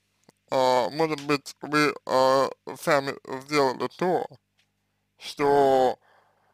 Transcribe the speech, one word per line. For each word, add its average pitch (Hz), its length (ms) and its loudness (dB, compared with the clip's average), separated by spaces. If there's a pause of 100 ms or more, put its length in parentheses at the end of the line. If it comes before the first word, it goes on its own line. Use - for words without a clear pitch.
(520)
А, 127 380 2
может 151 360 -4
быть, 143 360 -4
вы, 147 320 0 (120)
а, 131 440 2 (320)
сами 139 340 -2 (260)
сделали 135 460 0 (100)
то, 175 300 -2 (920)
что 135 840 2 (540)